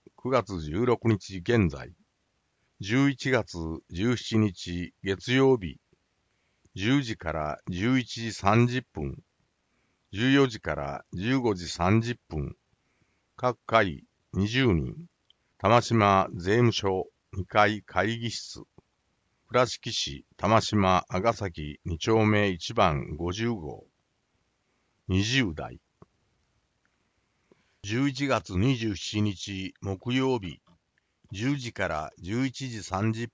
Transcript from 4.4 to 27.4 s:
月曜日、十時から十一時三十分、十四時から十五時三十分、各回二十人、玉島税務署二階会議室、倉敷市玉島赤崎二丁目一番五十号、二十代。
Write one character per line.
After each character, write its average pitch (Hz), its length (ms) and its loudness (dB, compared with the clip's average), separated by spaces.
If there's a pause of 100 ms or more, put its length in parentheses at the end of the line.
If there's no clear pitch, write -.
月 98 320 -2
曜 131 240 6
日、 85 220 -10 (960)
十 123 260 2
時 113 160 -6
か 80 140 -6
ら 76 280 -4 (100)
十 104 280 0
一 113 240 -4
時 113 100 -4
三 107 360 4
十 123 160 -6 (100)
分、 69 240 -8 (920)
十 117 200 0
四 139 160 6
時 117 120 -10
か 78 160 -4
ら 71 380 -8
十 120 260 0
五 113 160 0
時 87 120 -8
三 95 340 2
十 117 180 -6 (100)
分、 73 260 -6 (800)
各 123 300 -4
回 104 380 2 (300)
二 98 140 2
十 127 260 2
人、 69 220 0 (600)
玉 113 240 6
島 101 540 4
税 92 220 2
務 120 140 6
署 95 380 -2 (240)
二 92 120 -6
階 104 360 2
会 104 380 -2
議 117 100 -6
室、 - 320 -12 (840)
倉 123 180 4
敷 - 260 -6
市 - 340 -6 (120)
玉 107 240 4
島 92 480 2
赤 98 240 0
崎 80 520 -8
二 82 120 -6
丁 113 280 2
目 104 240 2
一 92 240 -6
番 85 440 2
五 85 140 -4
十 113 180 -4
号、 76 360 -8 (1200)
二 95 160 4
十 113 300 0
代。 69 260 -12 (2000)